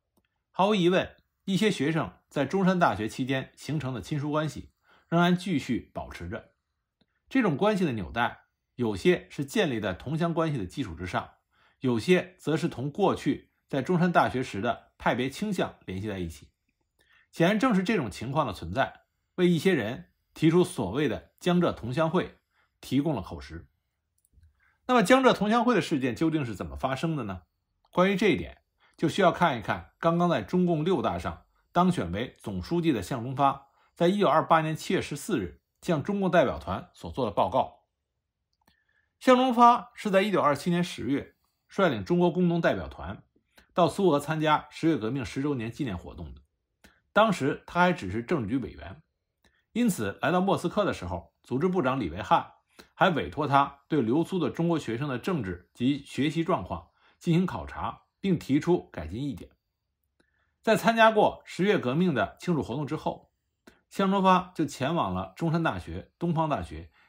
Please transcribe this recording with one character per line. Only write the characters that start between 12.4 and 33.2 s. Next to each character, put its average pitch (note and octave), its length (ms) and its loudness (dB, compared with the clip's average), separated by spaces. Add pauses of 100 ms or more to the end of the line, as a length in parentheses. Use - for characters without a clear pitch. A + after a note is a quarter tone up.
是 D#3+ 120 -4
同 C#3+ 220 -8
过 F3 240 0
去 - 380 -4 (160)
在 C#3 140 -4
中 F3+ 160 0
山 F3 120 4
大 D#3 180 2
学 B2 140 -4
时 G2+ 180 -8
的 - 360 -6
派 D#3+ 180 -2
别 B2 140 -2
倾 G#3 240 -6
向 D#3 320 -4
联 F#2+ 160 -8
系 G#2+ 80 -8
在 G2 100 -6
一 F2 100 -6
起。 - 220 -16 (800)
显 E3 180 2
然 G#3+ 100 2
正 B3+ 160 2
是 F#3+ 80 2
这 G#3+ 140 0
种 A#2+ 140 -2
情 A#2 220 -10
况 D3 140 0
的 G#2 60 -6
存 F2 200 -12
在， B2 300 -4 (320)
为 F3+ 140 4
一 E3+ 100 4
些 F#3 160 2
人 B2+ 380 -6 (220)
提 D#3+ 160 4
出 F3 140 4
所 A2+ 280 -4
谓 C#3+ 140 0
的 - 320 -6
“江 F3 220 2
浙 D#3+ 120 2
同 A#2+ 200 -8
乡 D#3+ 160 0
会”， E3+ 300 -2 (420)
提 C3 200 0
供 D3+ 140 -2
了 G#2 60 -4
口 E2+ 200 -12
实。 D#2+ 280 -16 (1160)
那 B3+ 80 2
么 A#3+ 80 6
江 C4 200 6
浙 A#3+ 100 6
同 G#3 180 0
乡 A#3 140 2
会 B3 100 2
的 E3+ 80 2
事 C#3 180 -2
件 A#2+ 160 -2
究 E3 140 0
竟 D3+ 140 -2
是 A2+ 100 -6
怎 F#2 100 -8
么 D#2 120 -10
发 C3 200 -4
生 E3 180 -4
的 C3+ 100 -6
呢？ F#2+ 180 -10 (500)
关 F#3 180 4
于 G3+ 60 0
这 G3+ 120 2
一 D3 80 4
点， E2+ 260 -10 (340)
就 E3 120 0
需 G3 120 0
要 F3+ 100 6
看 D#3 280 0
一 - 20 -8
看 F#2+ 380 -6
刚 E3 180 2
刚 F3 140 2
在 C3+ 120 0
中 F3+ 220 0
共 D#3+ 200 0
六 E3 180 0
大 G#2 160 -2
上 F2+ 260 -8 (280)
当 F3+ 200 4
选 F#2 180 -4
为 G#2+ 280 -6
总 F#2 240 -8
书 E3+ 180 -2
记 E3 120 2
的 G#2 100 -2
向 A#2 200 -6